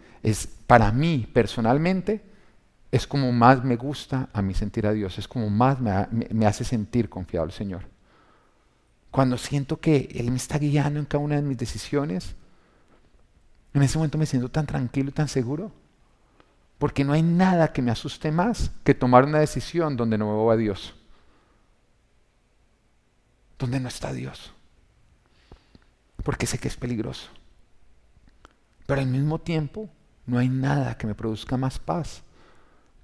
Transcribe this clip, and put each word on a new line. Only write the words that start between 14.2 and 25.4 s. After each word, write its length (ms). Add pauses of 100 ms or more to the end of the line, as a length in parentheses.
siento 240
tan 160
tranquilo 440
y 40
tan 140
seguro, 440 (1080)
porque 260
no 100
hay 80
nada 500
que 100
me 100
asuste 400
más 400 (120)
que 100
tomar 300
una 160
decisión 560
donde 220
no 100
veo 240
a 60
Dios, 380 (2500)
donde 220
no 80
está 260
Dios, 400 (1700)